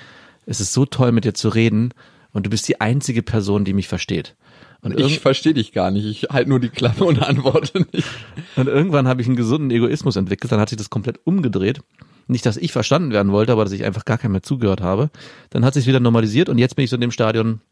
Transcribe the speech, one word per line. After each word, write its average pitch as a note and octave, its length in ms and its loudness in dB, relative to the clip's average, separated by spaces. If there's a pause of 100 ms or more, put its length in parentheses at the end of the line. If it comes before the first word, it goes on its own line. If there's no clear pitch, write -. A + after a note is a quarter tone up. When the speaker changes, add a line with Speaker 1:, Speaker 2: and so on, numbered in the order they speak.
(480)
Speaker 1:
es G#2+ 140 -6
ist F#2+ 120 -6
so C3+ 140 2
toll, B2 260 2
mit A2+ 140 2
dir G#2 80 -2
zu A2 160 -2
reden A2+ 420 2 (400)
und G2+ 140 -4
du G2+ 40 -4
bist A2 160 -4
die - 140 -2
einzige A2+ 420 0
Person, G2+ 440 0
die G2 80 0
mich G2 140 -2
versteht. - 480 -6 (460)
Und - 100 -6
Speaker 2:
Ich - 80 -4
Speaker 1:
irgend- C#3+ 220 2
Speaker 2:
verstehe - 320 2
dich A#2+ 180 -2
gar F#2 180 0
nicht. G2+ 140 -2
Ich G#2+ 260 -8
halte C3+ 200 0
nur C3 100 2
die B2 80 -2
Klappe A#2+ 360 0
und D#3+ 140 4
<laughs> - 40 2
antworte C#3+ 680 0
nicht. - 160 -2 (480)
Speaker 1:
Und C3+ 140 0
irgendwann C#3+ 400 2
habe B2+ 140 0
ich A#2 40 -4
einen B2+ 100 2
gesunden B2+ 340 0
Egoismus A#2+ 460 0
entwickelt, G2 360 -2
dann G#2+ 80 2
hat G#2+ 80 0
sich A2+ 80 -8
das G#2+ 140 -10
komplett A2 340 -6
umgedreht. C3 560 0 (460)
Nicht, B2+ 180 -2
dass A2+ 140 0
ich E3+ 120 -4
verstanden D3 400 0
werden G2+ 220 2
wollte, A2 200 4
aber G#2+ 120 2
dass G2 80 -4
ich G2 120 -6
einfach G2+ 200 -6
gar A2 140 0
keinem G#2 140 -2
mehr F#2+ 100 -2
zugehört A2+ 400 0
habe. G2 260 0 (400)
Dann A#2+ 160 0
hat C3+ 80 4
sich's C3+ 140 0
wieder C3 140 4
normalisiert A#2 500 2
und B2 80 2
jetzt B2 180 2
bin C#3 80 0
ich A#2 60 -2
so B2+ 60 -2
in B2 40 0
dem A#2+ 120 -2
Stadion, A2 600 0